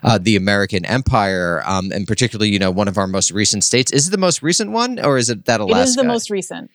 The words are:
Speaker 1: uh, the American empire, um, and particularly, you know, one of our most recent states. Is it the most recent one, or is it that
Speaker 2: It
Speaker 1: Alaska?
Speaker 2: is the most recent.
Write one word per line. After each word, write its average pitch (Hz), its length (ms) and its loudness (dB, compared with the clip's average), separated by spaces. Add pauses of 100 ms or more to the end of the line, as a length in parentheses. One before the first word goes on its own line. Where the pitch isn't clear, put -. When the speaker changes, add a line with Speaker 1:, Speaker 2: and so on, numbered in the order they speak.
Speaker 1:
uh, 110 140 4
the 101 180 2
American 98 500 0
empire, 95 800 0
um, 95 280 -2
and 95 140 -4
particularly, 107 440 0
you 101 80 2
know, 92 120 2
one 101 160 0
of 92 100 -2
our 95 100 0
most 95 240 0
recent 104 320 2
states. - 280 2
Is 143 160 -2
it 185 40 -4
the 208 60 0
most 185 240 0
recent 190 300 0
one, 240 280 -2
or 139 200 2
is 117 100 0
it 110 160 -6
that 113 160 2
Speaker 2:
It - 20 -2
Speaker 1:
Alaska? 254 260 2
Speaker 2:
is 240 60 0
the 269 80 0
most 240 280 -2
recent. 185 440 -8